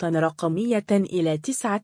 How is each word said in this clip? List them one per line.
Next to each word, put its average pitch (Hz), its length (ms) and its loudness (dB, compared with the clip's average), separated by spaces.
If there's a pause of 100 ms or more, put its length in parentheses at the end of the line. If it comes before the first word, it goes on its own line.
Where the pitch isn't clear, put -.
رقمية 165 880 0
إلى 175 460 2
تسعة 208 460 -4